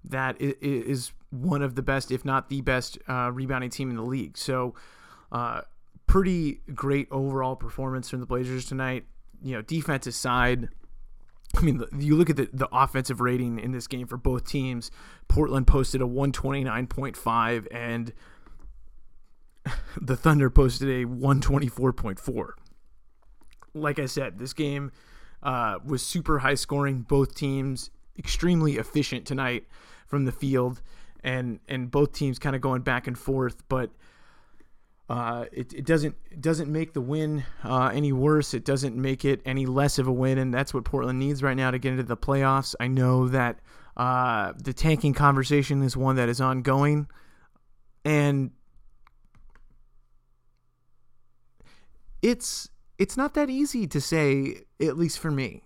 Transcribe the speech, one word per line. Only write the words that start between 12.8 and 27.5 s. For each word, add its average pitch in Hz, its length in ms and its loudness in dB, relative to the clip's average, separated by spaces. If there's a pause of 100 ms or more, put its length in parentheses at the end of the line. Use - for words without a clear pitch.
rating 123 400 0
in 123 100 -6
this 127 160 -8
game 123 220 -8
for 123 80 -8
both 123 320 0
teams. 127 420 -4 (380)
Portland 135 400 6
posted 131 320 6
a 127 60 0
one 135 260 0
twenty-nine 127 560 -4
point 135 280 -6
five, 113 540 0
and 117 420 -6 (1500)
<laughs> - 80 -4 (280)
the 127 160 -2
Thunder 147 340 6
posted 135 380 6
a 127 160 0
one 131 360 2
twenty-four 131 520 2
point 98 260 -4
four. - 380 -6 (1160)
Like 151 280 -2
I 135 60 -2
said, 127 320 -6
this 131 140 -10
game, 143 380 -4 (540)
uh, 117 400 0
was 135 200 -2
super 156 360 2
high 139 140 2
scoring. 139 480 -2
Both 139 340 2
teams 135 540 -2 (280)